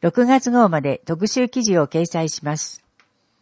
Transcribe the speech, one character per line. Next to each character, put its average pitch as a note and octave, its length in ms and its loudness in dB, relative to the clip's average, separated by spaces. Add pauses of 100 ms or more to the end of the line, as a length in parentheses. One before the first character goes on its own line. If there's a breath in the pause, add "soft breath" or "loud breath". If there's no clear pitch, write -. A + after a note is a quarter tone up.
六 A#3 240 2
月 B3+ 260 2
号 A#3+ 200 4
ま D#3 100 0
で C3+ 240 -4
特 E3+ 220 -4
集 B3 240 -2
記 B3+ 120 -4
事 G3+ 140 2
を D3+ 100 4
掲 E3 200 -2
載 E3 240 -4
し - 160 -10
ま D3 100 -4
す。 - 260 -12 (600)